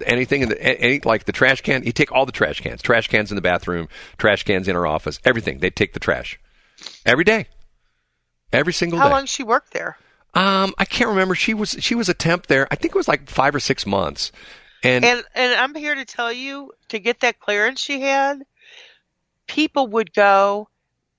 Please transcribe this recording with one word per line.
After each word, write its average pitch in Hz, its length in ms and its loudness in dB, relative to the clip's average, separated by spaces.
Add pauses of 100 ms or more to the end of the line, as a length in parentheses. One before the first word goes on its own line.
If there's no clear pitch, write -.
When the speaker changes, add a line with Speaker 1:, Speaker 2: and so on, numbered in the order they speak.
Speaker 1:
Anything 127 360 0
in 117 60 2
the, 110 80 -2 (100)
a-, 131 140 0
any, 131 240 2
like, 113 200 0
the - 80 -4
trash 131 280 2
can, 135 220 -2
he'd 117 140 -4
take 151 160 0
all 131 120 2
the 127 80 -6
trash 76 300 -2
cans, - 180 -8
trash 117 280 0
cans 104 220 0
in 104 40 -6
the 95 80 -4
bathroom, 87 460 -2 (280)
trash 104 280 0
cans 95 220 0
in 92 100 0
her 87 100 0
office, 78 400 -4
everything. 101 320 0
They'd 90 180 -2
take 104 160 -2
the - 80 -10
trash - 380 -4 (680)
every 135 200 4
day, 214 240 0 (1040)
every 147 200 2
single 170 280 -2
Speaker 2:
How 285 80 6
Speaker 1:
day. 285 60 2
Speaker 2:
long 269 120 0
she - 160 -8
worked 240 300 -2
there? 170 260 -10 (360)
Speaker 1:
Um, 190 440 2
I 190 60 2
can't 233 260 0
remember. 190 240 2
She - 180 -2
was, 208 280 -4
she - 160 -2
was 226 120 -2
a 185 60 2
temp 170 320 0
there. 139 240 4
I - 60 -4
think - 180 -2
it - 20 2
was, 359 120 -2
like, 151 200 0
five 143 280 2
or 131 40 -2
six - 260 -2
months. 95 440 -2 (540)
And 247 200 4
Speaker 2:
And, 240 200 2 (100)
and 247 260 2
I'm 277 140 -2
here 294 220 -4
to 262 80 -8
tell 233 280 -6
you, 269 380 -10 (200)
to 214 100 -6
get 233 200 -2
that 233 200 0
clearance 214 400 -2
she 277 220 -6
had, 277 420 0 (1040)
people 285 420 -2
would 214 260 -2
go, 202 540 4 (500)